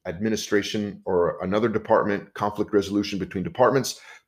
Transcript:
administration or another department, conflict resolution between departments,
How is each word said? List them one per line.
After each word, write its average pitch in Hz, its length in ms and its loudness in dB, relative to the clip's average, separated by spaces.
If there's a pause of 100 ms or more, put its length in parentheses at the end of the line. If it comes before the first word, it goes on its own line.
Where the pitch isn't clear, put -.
administration 104 1000 -4
or 87 380 0
another 107 260 0
department, 104 640 2
conflict 104 380 -2
resolution 101 460 2
between 90 240 -4
departments, 120 560 2 (300)